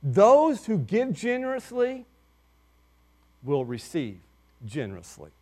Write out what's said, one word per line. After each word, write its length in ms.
Those 640
who 120
give 340
generously 920
will 220
receive 540
generously. 640